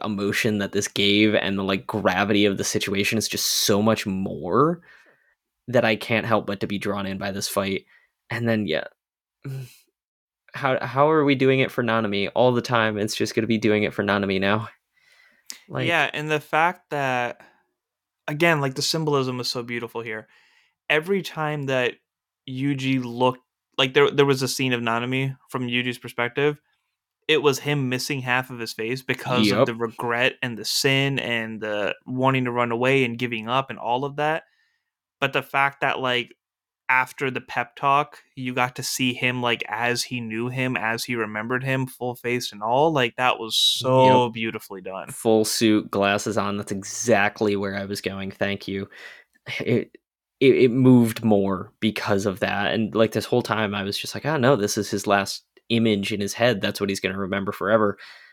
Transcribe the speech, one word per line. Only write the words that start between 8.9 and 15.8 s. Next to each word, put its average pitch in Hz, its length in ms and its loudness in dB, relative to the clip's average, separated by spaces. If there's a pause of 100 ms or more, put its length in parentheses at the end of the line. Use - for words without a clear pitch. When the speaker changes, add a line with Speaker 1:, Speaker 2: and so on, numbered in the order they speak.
Speaker 1:
<sighs> 139 60 -10 (1040)
How, 131 300 -2
how 135 260 2
are 156 140 4
we 143 100 4
doing 131 240 4
it 131 120 0
for 131 120 -2
Nanami 107 520 0
all 127 160 6
the 120 100 0
time? 110 360 0
It's 107 180 -2
just - 200 -4
gonna 113 120 0
be 113 120 2
doing 107 240 2
it 87 100 -2
for 107 100 -2
Nanami 98 380 0
now. 107 280 0 (1000)
Like 135 160 -4